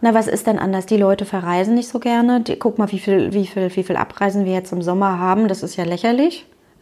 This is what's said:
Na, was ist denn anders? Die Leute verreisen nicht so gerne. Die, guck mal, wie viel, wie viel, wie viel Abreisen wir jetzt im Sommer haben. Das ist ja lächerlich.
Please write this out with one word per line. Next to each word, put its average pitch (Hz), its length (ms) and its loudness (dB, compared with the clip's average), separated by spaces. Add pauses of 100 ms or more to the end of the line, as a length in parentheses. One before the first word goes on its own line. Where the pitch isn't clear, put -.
Na, 226 140 4
was 220 120 2
ist - 220 -2
denn 214 100 0
anders? 190 280 -2
Die 220 100 2
Leute 196 300 2
verreisen 185 480 0
nicht 240 140 0
so 240 120 -6
gerne. 240 400 2
Die, 233 180 -4
guck 208 200 -2
mal, 208 120 0
wie 190 80 -4
viel, 190 360 0
wie 202 120 0
viel, 185 300 -4
wie 190 80 0
viel - 120 -2
Abreisen 202 500 -2
wir 185 60 0
jetzt 185 200 -4
im 180 100 -2
Sommer 185 380 0
haben. 190 260 2
Das 190 160 -2
ist - 140 -8
ja 175 80 -2
lächerlich. 240 600 0 (360)